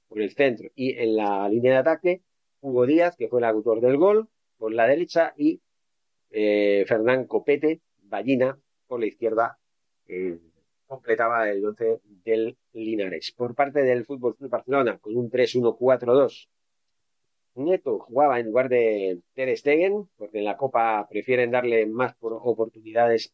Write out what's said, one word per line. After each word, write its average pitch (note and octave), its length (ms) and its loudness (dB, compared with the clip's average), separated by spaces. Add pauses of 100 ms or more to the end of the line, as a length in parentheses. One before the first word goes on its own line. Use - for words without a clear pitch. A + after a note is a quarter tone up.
por G#2+ 140 -8
el G2+ 100 -4
centro. A2+ 440 0
Y C3 220 -6
en A2+ 180 0
la G2+ 340 -2
línea A#2+ 240 2
de C3 60 4
ataque, D#3+ 420 0 (400)
Hugo B2+ 240 2
Díaz, E3+ 300 2
que A2+ 120 -6
fue B2 120 0
el A#2 60 0
autor A2 360 0
del C3 160 4
gol, G#3 320 2 (280)
por A2 140 -6
la A#2 160 2
derecha, E3 480 0
y, D#3 260 0 (680)
eh, G#2 580 2
Fernán A#2+ 380 2
Copete, D3 560 0 (220)
Ballina, B2+ 560 -2 (280)
por B2 120 -8
la A2 80 -2
izquierda, A2+ 500 -2 (500)
eh, F2+ 300 -6 (480)
completaba A#2 640 -2
el G2+ 160 -4
once A2 340 -2 (240)
del A2+ 320 -2 (180)
Linares. G#2 640 -6
Por A#2 200 -8
parte C#3 280 -2
del B2 220 0
Fútbol B2 300 -6
Club C3+ 140 -16
Barcelona, A#2+ 500 -2
con G#2+ 180 -8
un A#2+ 120 -4
tres B2+ 260 -2
uno A#2 200 0
cuatro B2 380 2
dos, - 360 2 (1040)
Neto C#3+ 420 -2
jugaba B2+ 420 0
en A#2 60 -4
lugar B2 240 0
de G#2+ 500 2 (140)
Ter B2+ 240 -2
Stegen, F#3 580 0
porque G#2+ 220 -12
en G#2 80 -4
la G2+ 120 -4
Copa A#2 520 0
prefieren B2 400 -2
darle A#2 380 2
más A#2+ 280 -4
por-, A2+ 240 -8
oportunidades A2+ 960 -2